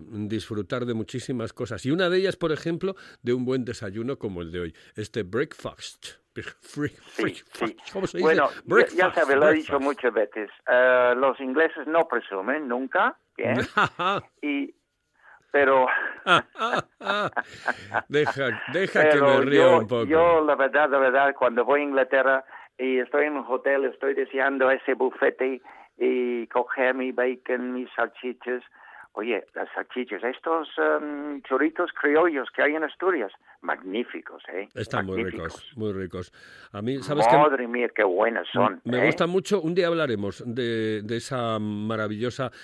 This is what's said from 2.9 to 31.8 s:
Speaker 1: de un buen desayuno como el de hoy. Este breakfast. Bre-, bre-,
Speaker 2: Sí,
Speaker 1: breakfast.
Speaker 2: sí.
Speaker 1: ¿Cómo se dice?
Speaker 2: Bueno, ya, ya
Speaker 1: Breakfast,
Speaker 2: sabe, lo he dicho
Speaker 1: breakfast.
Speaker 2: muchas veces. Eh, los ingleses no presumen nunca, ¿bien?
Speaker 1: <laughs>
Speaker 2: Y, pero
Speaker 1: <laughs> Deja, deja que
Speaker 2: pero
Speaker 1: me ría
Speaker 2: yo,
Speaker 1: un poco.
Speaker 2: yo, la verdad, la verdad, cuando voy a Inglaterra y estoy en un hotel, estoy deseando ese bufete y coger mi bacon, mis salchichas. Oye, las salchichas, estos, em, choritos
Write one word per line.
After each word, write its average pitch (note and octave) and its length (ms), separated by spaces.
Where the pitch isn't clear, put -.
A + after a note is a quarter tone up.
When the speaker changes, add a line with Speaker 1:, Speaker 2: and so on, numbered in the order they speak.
Speaker 1:
de A#2+ 120
un B2+ 100
buen B2+ 200
desayuno A2+ 520
como F#2+ 260
el E2 100
de F2+ 80
hoy. E2+ 140
Este G#2+ 280
breakfast. - 960
Bre-, A#2 120
bre-, D3 260
Speaker 2:
Sí, - 220
Speaker 1:
breakfast. - 420
Speaker 2:
sí. - 100
Speaker 1:
¿Cómo F#3+ 140
se F3 120
dice? F3+ 100
Speaker 2:
Bueno, D3+ 220
ya, - 40
ya - 120
Speaker 1:
Breakfast, F#3 500
Speaker 2:
sabe, C#3+ 200
lo D3+ 120
he D#3 60
dicho D3 240
Speaker 1:
breakfast. C3+ 40
Speaker 2:
muchas B2+ 320
veces. G#2 360
Eh, B2+ 460
los C3 240
ingleses D3+ 480
no D#3+ 180
presumen A#2+ 640
nunca, C3+ 480
¿bien? G#2+ 200
Speaker 1:
<laughs> F3+ 840
Speaker 2:
Y, - 300
pero C3+ 360
Speaker 1:
<laughs> A3 760
Deja, C3+ 540
deja F3+ 300
que D3+ 80
Speaker 2:
pero C#3 280
Speaker 1:
me - 80
ría C#3+ 160
Speaker 2:
yo, E3+ 160
Speaker 1:
un A2 100
poco. A#2 180
Speaker 2:
yo, D#3+ 380
la D3 100
verdad, C#3 360
la C#3 80
verdad, C3+ 400
cuando A#2+ 260
voy C#3 160
a D3 40
Inglaterra C3+ 600
y C3 200
estoy C#3+ 280
en D3+ 100
un B2+ 120
hotel, C3+ 380
estoy C3+ 280
deseando C3+ 560
ese C3 240
bufete C3 640
y B2 480
coger B2+ 480
mi C3 180
bacon, B2 640
mis B2+ 200
salchichas. A#2+ 680
Oye, A2 320
las F#2 200
salchichas, A#2 480
estos, D3+ 460
em, D3 640
choritos D#3 480